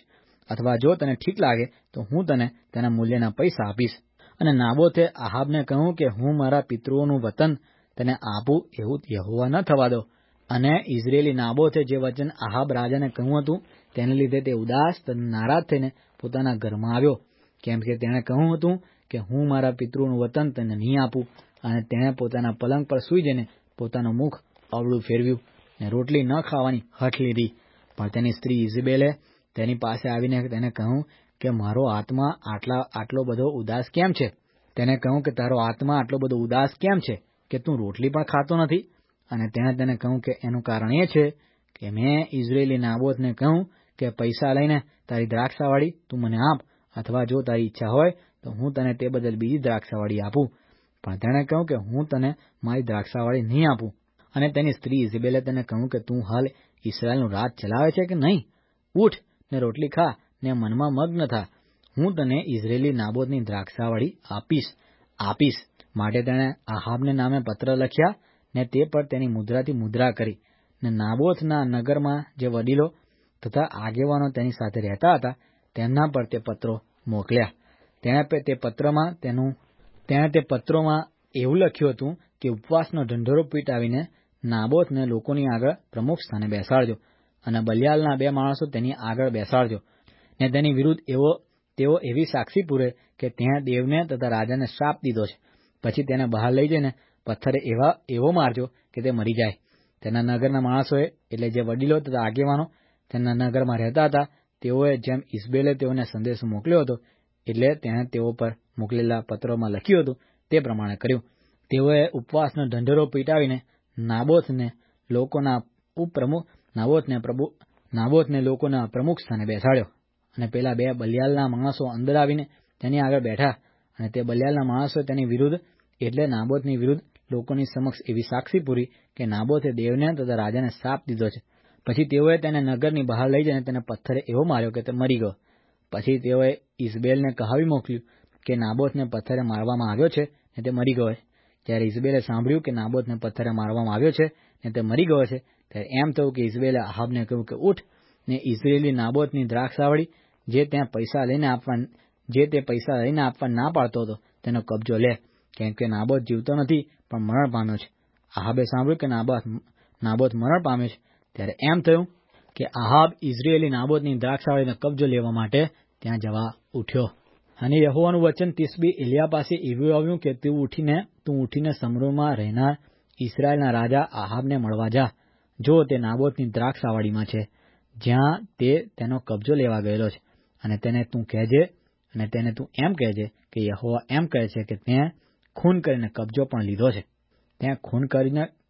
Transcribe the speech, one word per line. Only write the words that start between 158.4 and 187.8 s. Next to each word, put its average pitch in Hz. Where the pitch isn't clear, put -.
સાંભળ્યું 131
કે 147
નાબોથ, 120
નાબોથ 113
મરણ 135
પામ્યો 123
છે, -
ત્યારે 101
એમ 160
થયું 165
કે 131
આહાબ 139
ઇઝરાયેલી 151
નાબોથની 139
દ્રાક્ષાવાળીનો 131
કબજો 147
લેવા 120
માટે 113
ત્યાં 113
જવા 110
ઉઠ્યો. 120
અને 139
યહોવાનું 165
વચન 165
તિસ્બી 165
એલિયા 147
પાસે 156
એવું 147
આવ્યું 160
કે, 143
"તું 147
ઉઠીને, 147
તું 143
ઉઠીને 147
સમરોમાં 139
રહેનાર 117
ઇસ્રાયેલના 139
રાજા 117
આહાબને 127
મળવા 110
જા. 120
જો 151
તે 135
નાબોથની 127
દ્રાક્ષાવાડીમાં 110
છે, 107
જ્યાં 139
તે 135
તેનો 127
કબજો 113
લેવા 120
ગયેલો 104
છે. -
અને 107
તેને 120
તું 117
કહેજે, 113
અને 110
તેને 117
તું 135
એમ 190
કહેજે 107
કે 110
યહોવા 113
એમ 156
કહે 120
છે 107
કે 104
તે 131
ખૂન 180
કરીને 127
કબજો 113
પણ 123
લીધો 101
છે." 101
"તે 135
ખૂન -